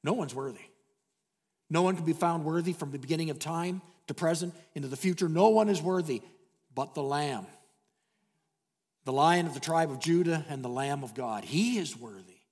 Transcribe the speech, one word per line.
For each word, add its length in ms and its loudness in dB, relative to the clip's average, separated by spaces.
No 120 0
one's 200 -4
worthy. 300 -8
No 140 4
one 120 4
can 100 -6
be 80 2
found 320 0
worthy 280 0
from 180 -6
the 80 -8
beginning 320 -2
of 80 -6
time 420 -4
to 60 -8
present 380 0
into 140 -6
the 80 -6
future. 320 0
No 220 6
one 180 6
is 120 2
worthy 420 0
but 200 -6
the 100 -2
Lamb, 420 -2
the 80 -4
Lion 340 4
of 80 -6
the 60 -8
tribe 320 0
of 80 -8
Judah 480 2
and 160 -8
the 40 -6
Lamb 360 -4
of 100 -12
God. 300 -4
He 340 0
is 180 -4
worthy. 440 -18